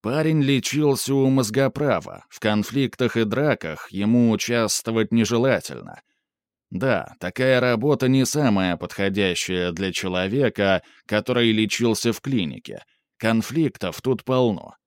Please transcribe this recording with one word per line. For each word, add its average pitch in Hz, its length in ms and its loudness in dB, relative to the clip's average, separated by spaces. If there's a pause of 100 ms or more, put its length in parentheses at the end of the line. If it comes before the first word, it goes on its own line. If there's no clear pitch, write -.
Парень 156 400 0
лечился 139 720 0
у 135 160 4
мозгоправа, 127 1000 0
в - 100 -20
конфликтах 110 760 0
и 113 80 2
драках 107 680 -2
ему 113 400 2
участвовать 113 800 -2
нежелательно. 107 880 0 (720)
Да, 98 500 -2
такая 127 400 2
работа 123 480 2
не 131 160 4
самая 101 520 2
подходящая 92 960 -2
для 90 200 -4
человека, 98 920 0 (240)
который 117 460 2
лечился 110 600 0
в - 80 -6
клинике. 73 640 -6 (360)
Конфликтов 113 840 -2
тут 127 240 -2
полно. 127 500 -2 (120)